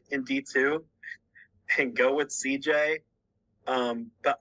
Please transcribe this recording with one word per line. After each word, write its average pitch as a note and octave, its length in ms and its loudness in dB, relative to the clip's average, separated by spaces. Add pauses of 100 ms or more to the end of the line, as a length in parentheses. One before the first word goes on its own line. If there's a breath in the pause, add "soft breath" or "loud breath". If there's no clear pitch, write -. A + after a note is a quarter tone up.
(100)
in C#3 140 -2
D C3+ 180 -2
two D3 420 0 (960 loud breath)
and B2+ 160 0
go B2+ 220 4
with D3 160 0
C C3+ 260 -2
J. D3+ 400 0 (680)
Um, A#2+ 440 -2 (140)
but C#3 160 2